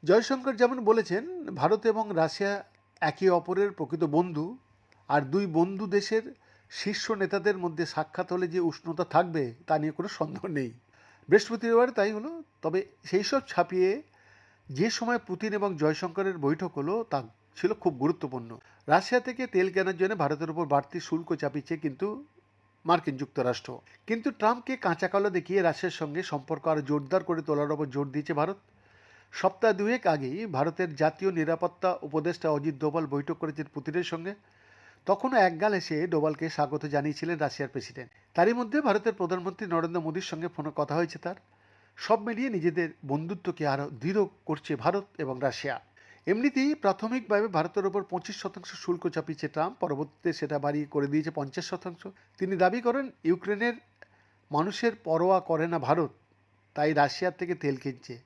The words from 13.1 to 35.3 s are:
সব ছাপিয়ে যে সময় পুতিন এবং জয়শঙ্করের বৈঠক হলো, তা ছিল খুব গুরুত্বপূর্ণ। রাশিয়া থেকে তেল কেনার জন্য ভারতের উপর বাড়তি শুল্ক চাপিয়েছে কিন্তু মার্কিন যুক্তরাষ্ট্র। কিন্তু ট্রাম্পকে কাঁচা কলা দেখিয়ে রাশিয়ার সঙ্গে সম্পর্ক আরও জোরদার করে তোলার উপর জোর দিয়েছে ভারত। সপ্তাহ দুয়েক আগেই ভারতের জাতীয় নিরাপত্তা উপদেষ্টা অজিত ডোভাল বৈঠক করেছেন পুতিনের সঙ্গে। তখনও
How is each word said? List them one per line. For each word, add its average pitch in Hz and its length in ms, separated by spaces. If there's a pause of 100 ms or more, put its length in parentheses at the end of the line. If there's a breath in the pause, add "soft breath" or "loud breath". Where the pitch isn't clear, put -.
সব 262 240
ছাপিয়ে 185 560 (680 soft breath)
যে 151 200
সময় 233 280
পুতিন 202 360
এবং 196 240
জয়শঙ্করের 170 600
বৈঠক 160 380
হলো, 175 280
তা 139 200 (320)
ছিল 196 180
খুব 175 200
গুরুত্বপূর্ণ। 127 640 (300 soft breath)
রাশিয়া 190 340
থেকে 247 260
তেল 185 240
কেনার 185 260
জন্য 190 180
ভারতের 156 340
উপর 160 160
বাড়তি 143 340
শুল্ক 165 360
চাপিয়েছে 151 420
কিন্তু 196 480 (600)
মার্কিন 160 320
যুক্তরাষ্ট্র। 123 640 (280 soft breath)
কিন্তু 233 240
ট্রাম্পকে 240 460
কাঁচা 185 300
কলা 202 220
দেখিয়ে 180 320
রাশিয়ার 165 300
সঙ্গে 160 320
সম্পর্ক 147 440
আরও 156 140
জোরদার 147 420
করে 165 180
তোলার 147 300
উপর 151 140
জোর 139 260
দিয়েছে 147 220
ভারত। 160 240 (720 soft breath)
সপ্তাহ 214 400
দুয়েক 208 360
আগেই 151 380
ভারতের 160 500
জাতীয় 156 360
নিরাপত্তা 165 680
উপদেষ্টা 156 500
অজিত 147 240
ডোভাল 151 300
বৈঠক 143 320
করেছেন 156 360
পুতিনের 156 300
সঙ্গে। 175 320 (680 soft breath)
তখনও 247 320